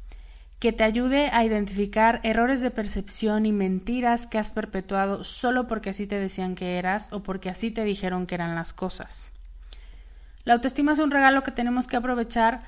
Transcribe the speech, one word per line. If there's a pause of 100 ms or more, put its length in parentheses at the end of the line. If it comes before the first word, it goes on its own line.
(600)
que
te
ayude
a
identificar
errores
de
percepción
y
mentiras
que
has
perpetuado
solo
porque
así
te
decían
que
eras
o
porque
así
te
dijeron
que
eran
las
cosas. (1120)
La
autoestima
es
un
regalo
que
tenemos
que
aprovechar